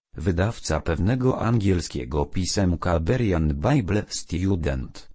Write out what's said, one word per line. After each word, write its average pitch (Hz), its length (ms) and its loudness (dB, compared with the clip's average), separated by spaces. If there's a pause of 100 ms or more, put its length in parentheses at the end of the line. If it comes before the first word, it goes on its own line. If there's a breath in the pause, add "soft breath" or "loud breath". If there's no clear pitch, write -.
(160)
wydawca 85 640 0
pewnego 117 600 0
angielskiego 82 840 0
pisemka 90 760 0
Berean 85 480 2
Bible 98 600 0
Student, 80 1040 -4